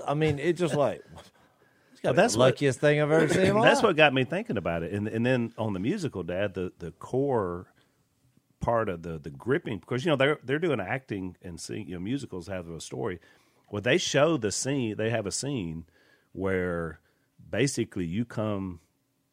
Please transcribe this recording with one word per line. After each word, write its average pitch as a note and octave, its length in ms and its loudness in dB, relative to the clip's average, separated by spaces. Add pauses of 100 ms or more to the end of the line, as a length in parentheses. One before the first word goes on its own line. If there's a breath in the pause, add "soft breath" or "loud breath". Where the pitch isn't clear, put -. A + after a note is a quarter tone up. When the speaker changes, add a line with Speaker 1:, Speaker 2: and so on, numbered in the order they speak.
Speaker 1:
I C#3+ 80 0
mean, D3+ 240 2
it E3 140 0
just D#3+ 200 -2
like, B2+ 360 0
<laughs> - 840 -20
it's - 100 -20
gotta - 40 -6
Speaker 2:
Well, C#3 80 2
Speaker 1:
be - 40 -2
Speaker 2:
that's G#3+ 160 4
Speaker 1:
the G#2+ 60 2
Speaker 2:
what B2+ 60 8
Speaker 1:
luckiest C3+ 340 4
thing D3 200 4
I've D3 120 2
ever D#3+ 200 6
seen F#3 140 4
in G3 80 4
my G#3+ 80 4
Speaker 2:
<clears throat> - 20 6
That's G#3+ 140 8
Speaker 1:
life. A#3 120 4
Speaker 2:
what F3 60 2
got D3 160 6
me C3 120 4
thinking E3 340 -2
about E2+ 240 0
it. E2 100 -4
And, G2+ 160 -2
and A2 160 -2
then A#2+ 360 2
on A2 140 -2
the F#2 60 -4
musical, B2+ 440 -4
Dad, F#2 320 -4
the, F#2 240 -4
the E2 140 -10
core A2 760 -2 (920)
part A2+ 300 0
of E2+ 120 -6
the, E2 160 -8
the D2+ 140 -12
gripping, A#2 480 -2
because, B2+ 260 -4
you E3 60 2
know, D3 40 4
they're, C#3 280 2
they're C3+ 160 -2
doing D#3 200 0
acting F#2+ 600 -6
and E2+ 180 -12
sing, G#2+ 280 -10
you F2 80 -10
know, F2 40 -8
musicals G2 480 -8
have F#2 220 -8
a D#2+ 100 -10
story. A#2 400 -8 (520 soft breath)
Well, G#2 100 -4
they B2+ 160 4
show D#3 400 2
the G#2+ 140 -2
scene, B2 460 -2
they A2 120 0
have A2+ 160 -2
a F#2 60 -4
scene F2 540 -6 (480)
where F2+ 680 -2 (500)
basically A2 560 -2
you F#2+ 180 -2
come G2 560 -4 (540)